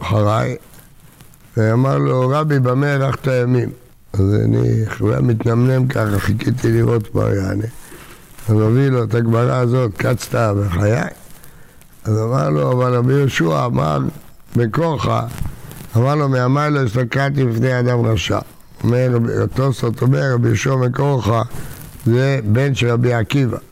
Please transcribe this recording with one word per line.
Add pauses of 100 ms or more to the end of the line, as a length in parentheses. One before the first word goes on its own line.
אחריי, (1000)
ואמר
לו,
"רבי,
במה
הארכת (160)
ימים?" (440)
אז (100)
אני, (140)
הוא
היה
מתנמנם
ככה,
חיכיתי
לראות
מה
הוא
יענה. (840)
אז
הביא
לו
את
הגמרא
הזאת,
"קצת
בחיי?" (960)
אז
אמר
לו,
"אבל
רבי
יהושע
אמר (580)
בכורך", (880)
אמר
לו,
"מימיי
לא
הסתכלתי
בפני
אדם
רשע." (460)
אומר
רבי, (100)
התוספות
אומר,
רבי
יהושע
בן
קרחה (640)
זה
בן
של
רבי
עקיבא. (140)